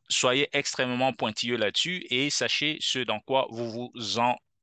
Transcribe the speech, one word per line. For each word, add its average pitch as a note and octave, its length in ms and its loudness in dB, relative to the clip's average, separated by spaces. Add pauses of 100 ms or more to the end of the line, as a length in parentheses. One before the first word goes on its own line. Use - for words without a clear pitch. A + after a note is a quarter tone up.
soyez C3 440 2
extrêmement B2+ 600 0
pointilleux A#2+ 440 -2
là-dessus A2+ 540 0
et C3+ 200 2
sachez D3 500 0
ce - 200 -2
dans A2+ 180 -2
quoi C3+ 320 0
vous A#2 220 -6
vous A2+ 480 -6
en-, B2 180 4 (240)